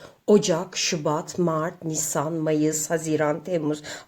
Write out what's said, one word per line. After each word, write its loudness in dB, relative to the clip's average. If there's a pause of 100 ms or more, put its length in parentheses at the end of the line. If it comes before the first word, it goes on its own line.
(260)
Ocak, 4
Şubat, -2
Mart, -2
Nisan, -2
Mayıs, 0
Haziran, 0
Temmuz, -2 (260)